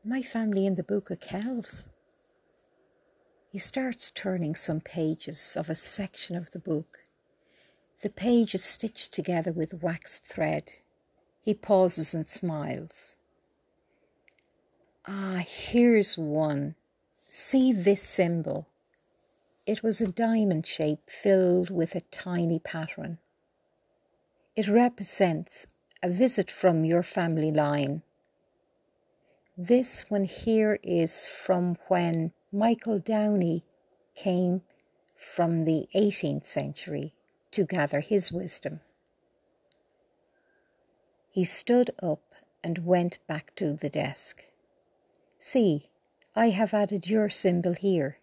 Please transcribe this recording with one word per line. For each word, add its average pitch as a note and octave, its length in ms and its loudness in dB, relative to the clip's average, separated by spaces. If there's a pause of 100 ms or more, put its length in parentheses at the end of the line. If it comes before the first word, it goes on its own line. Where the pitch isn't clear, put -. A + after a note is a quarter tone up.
"My B3 160 -4
family G#3+ 460 0
in F#3+ 80 2
the E3+ 100 -4
Book G3+ 260 -4
of E3+ 80 -6
Kells." A3+ 680 -8 (1600)
He G3 100 -10
starts - 520 -4
turning E3+ 440 -4
some D#3+ 280 -4
pages - 720 -4
of D#3+ 140 -6
a E3 40 -2
section - 640 -2
of F3 140 -8
the - 100 -12
book. - 460 -6 (960)
The G3+ 80 -4
page A#3 440 2
is F#3 80 0
stitched - 520 -2
together F3 360 -2
with D#3+ 320 -6
waxed - 440 -6
thread. D#3 560 -4 (580)
He G#3+ 140 0
pauses F#3 580 2
and D#3+ 140 -4
smiles. D#3 920 -8 (1900)
"Ah, F#3+ 400 -4
here's A#3 720 4
one. D3+ 580 -2 (520)
See C4 440 4
this F#3+ 300 4
symbol? E3 680 0 (1000)
It G#3+ 160 -2
was A3 180 0
a A3 60 2
diamond G#3 580 2
shape - 460 -2
filled F3+ 600 4
with E3+ 260 -2
a E3+ 60 -6
tiny E3+ 580 -2
pattern. D#3+ 580 -10 (1400)
It G#3 140 -2
represents G#3 1000 2 (380)
a F3+ 40 0
visit G3+ 440 2
from E3 320 4
your E3+ 180 4
family D#3+ 480 0
line. D3 540 0 (1500)
This A#3 520 0
one G3+ 140 0
here G#3+ 640 0
is E3 440 0
from F3+ 500 0 (100)
when E3+ 440 0 (200)
Michael A3 480 0
Downey G3+ 640 0 (500)
came F3+ 480 0 (540)
from E3 480 0
the D#3 300 0
eighteenth F#3+ 520 0
century D3 640 -6 (380)
to F#3+ 160 0
gather D#3 340 0
his G3 300 0
wisdom." E3 500 -6 (2500)
He F#3 160 0
stood B3 460 2 (100)
up D#3 220 -2 (400)
and E3+ 240 -4
went F3 400 2
back D#3 300 -8
to D3+ 180 -2
the D3+ 160 -6
desk. - 540 -6 (960)
"See, F#3 520 2 (480)
I A3+ 120 6
have G3+ 240 0
added G3+ 340 0
your G#3+ 220 2
symbol F3 420 2
here. E3+ 500 0